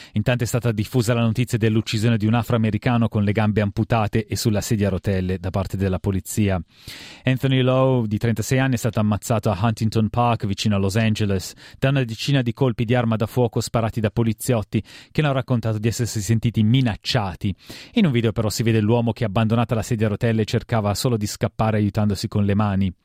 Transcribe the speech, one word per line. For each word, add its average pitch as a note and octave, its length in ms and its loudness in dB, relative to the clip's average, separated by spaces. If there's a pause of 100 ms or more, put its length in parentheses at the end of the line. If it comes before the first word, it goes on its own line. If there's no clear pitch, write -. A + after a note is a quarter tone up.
(120)
Intanto B2 320 0
è - 20 -2
stata A#2+ 240 -2
diffusa A2 420 0
la A#2 100 2
notizia A2+ 360 0
dell'uccisione A2 580 2
di G#2 80 -2
un A2 100 4
afroamericano A2+ 760 0
con G#2 160 0
le G#2 80 2
gambe G#2+ 300 2
amputate A2 640 0
e G2+ 100 -6
sulla G#2 240 0
sedia G2+ 260 0
a F#2+ 40 0
rotelle F#2 500 -2
da F2+ 100 -6
parte G2 260 -4
della F#2 220 0
polizia. F#2+ 640 -2 (600)
Anthony C3 380 0
Lowe, B2+ 440 2
di G#2+ 100 -2
trentasei A#2 440 0
anni, C3+ 140 0
è - 20 0
stato A2 240 -2
ammazzato G#2+ 500 0
a F#2 100 0
Huntington A2 480 0
Park, A#2+ 380 0
vicino G2+ 300 0
a - 20 2
Los G2 160 0
Angeles, G#2+ 580 0 (240)
da C3+ 120 0
una C#3 160 2
decina B2+ 380 0
di A#2 100 -2
colpi B2 320 0
di A2+ 100 2
arma A#2 220 2
da G#2+ 100 0
fuoco B2 340 0
sparati A2+ 380 -2
da G#2+ 140 0
poliziotti A2+ 680 -2 (300)
che - 100 -4
hanno D3 120 2
raccontato A#2 460 -2
di G#2+ 100 0
essersi A2+ 320 -4
sentiti A2+ 420 0
minacciati. G#2+ 880 0 (420)
In G#3+ 120 4
un C#3+ 60 2
video A#2 180 2
però G#2+ 200 -2
si - 120 -4
vede A2+ 160 2
l'uomo A#2 320 2
che, A2+ 140 -4
abbandonata A2+ 500 0
la A2 80 0
sedia A2 240 0
a G#2+ 40 2
rotelle, A2 340 0
cercava G#2 500 0
solo B2 220 0
di G#2+ 100 -2
scappare A2 520 0
aiutandosi G#2 500 0
con G#2 160 0
le G2+ 100 2
mani. G2 400 0 (100)